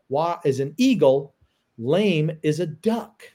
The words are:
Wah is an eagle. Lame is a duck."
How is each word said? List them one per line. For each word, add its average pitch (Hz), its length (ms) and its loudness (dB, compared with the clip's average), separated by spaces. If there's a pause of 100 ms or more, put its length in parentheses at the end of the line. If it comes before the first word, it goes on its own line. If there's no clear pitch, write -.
Wah 165 340 -2
is 135 160 0
an 139 160 -6
eagle. 151 600 2 (420)
Lame 160 680 0
is 151 160 0
a 180 60 -4
duck." - 580 -6 (120)